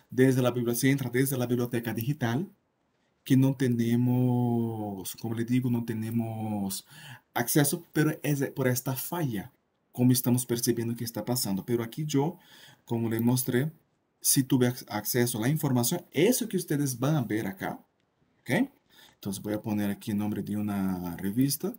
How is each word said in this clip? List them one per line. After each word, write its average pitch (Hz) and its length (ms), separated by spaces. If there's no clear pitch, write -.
desde 127 360
a 120 40
bibli-, 117 260
se 135 120
entra 131 220
desde 143 240
a 123 120
biblioteca 120 460
digital, 123 540
que 135 120
não 135 180
temos, 120 1600
como 113 180
lhe 113 100
digo, 127 260
não 117 120
temos 110 1040
acesso, 143 580
pero 156 180
é 143 280
por 131 160
esta 127 280
falha, 127 560
como 123 200
estamos 123 320
percebendo 117 500
que 120 100
está 110 180
passando. 104 420
Pero 117 180
aqui 131 320
eu, 143 240
como 113 240
lhe 113 120
mostrei, 127 500
sí - 180
tuve 123 260
ac-, - 200
acceso 120 480
a 107 60
la 117 60
información, 139 520
eso 220 380
que 190 80
ustedes 143 420
van 143 180
a 135 60
ver 107 240
acá, 95 320
¿ok? - 100
Entonces 98 260
voy 104 100
a 107 80
poner 104 300
aquí 104 220
el 101 40
nombre 104 260
de 101 140
una 95 600
revista. 131 600